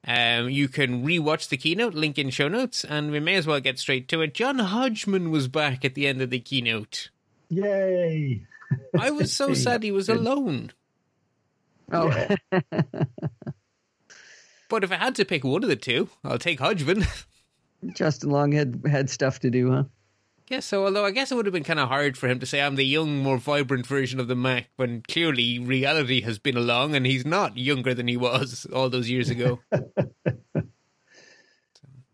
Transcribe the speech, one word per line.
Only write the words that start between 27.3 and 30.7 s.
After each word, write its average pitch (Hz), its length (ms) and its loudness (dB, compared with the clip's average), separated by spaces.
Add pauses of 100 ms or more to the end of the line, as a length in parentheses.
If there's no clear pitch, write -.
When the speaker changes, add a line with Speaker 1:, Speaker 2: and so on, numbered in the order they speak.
Speaker 1:
younger 127 380 0
than 120 140 -2
he 120 80 0
was 123 560 -2
all 131 180 2
those 123 180 -2
years 123 220 0
ago. 120 340 0
<laughs> - 60 -10 (880)
So, - 1300 -14 (260)